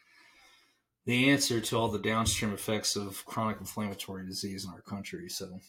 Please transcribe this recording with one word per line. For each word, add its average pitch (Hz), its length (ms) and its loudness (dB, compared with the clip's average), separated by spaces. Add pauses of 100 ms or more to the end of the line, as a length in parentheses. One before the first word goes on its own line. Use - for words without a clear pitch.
(1040)
the 123 240 6
answer 139 320 6
to 120 160 0
all 113 100 4
the 104 120 0
downstream 110 520 2
effects 107 460 0
of 101 280 -6
chronic 110 360 -2
inflammatory 98 640 -6
disease 95 400 -6
in 92 60 -10
our 82 100 -16
country. 92 480 -8
So, 92 400 -10